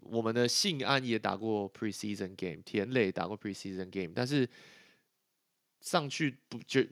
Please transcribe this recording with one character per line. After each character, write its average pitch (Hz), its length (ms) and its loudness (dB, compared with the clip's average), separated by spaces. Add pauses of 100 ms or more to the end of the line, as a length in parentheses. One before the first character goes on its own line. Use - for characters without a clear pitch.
我 113 220 -2
们 113 100 2
的 120 140 4
信 143 360 0
安 131 220 2
也 113 140 2
打 98 180 0
过 104 340 0
preseason 101 640 -4
game， 87 300 -6
田 107 240 0
磊 120 220 4
打 87 160 -2
过 104 100 -6
preseason 95 540 -8
game， 92 240 -4
但 123 100 0
是 131 240 2 (1300)
上 151 300 0
去 139 260 -2 (140)
不， 120 160 -10
就， 131 260 4